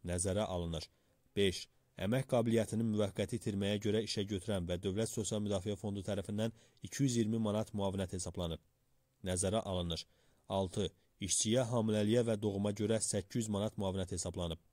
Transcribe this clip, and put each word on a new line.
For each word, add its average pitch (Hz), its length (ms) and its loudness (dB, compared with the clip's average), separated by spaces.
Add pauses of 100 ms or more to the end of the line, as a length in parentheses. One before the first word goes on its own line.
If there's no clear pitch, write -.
nəzərə 92 400 2
alınır. 85 380 -4 (500)
Beş, 98 300 2 (340)
əmək 113 320 0
qabiliyyətini 113 560 2
müvəqqəti 104 540 0
itirməyə 101 420 0
görə 107 240 2
işə 107 240 -2
götürən 95 380 -2
və 87 160 0
Dövlət 104 260 0
Sosial 107 320 -2
Müdafiə 101 380 0
Fondu 101 260 -4
tərəfindən 104 480 -2 (320)
iki - 160 -2
yüz 123 160 2
iyirmi 113 240 2
manat 107 320 0
müavinət 98 400 0
hesablanıb, 87 480 -4 (640)
nəzərə 92 460 2
alınır. 87 340 -2 (420)
Altı, 98 380 0 (320)
işçiyə 110 540 2
hamiləliyə 110 580 4
və 107 160 0
doğuma 101 240 2
görə 107 320 2
səkkiz 110 400 -2
yüz 110 80 -2
manat 104 240 0
müavinət 95 400 -2
hesablanıb 87 480 -4 (100)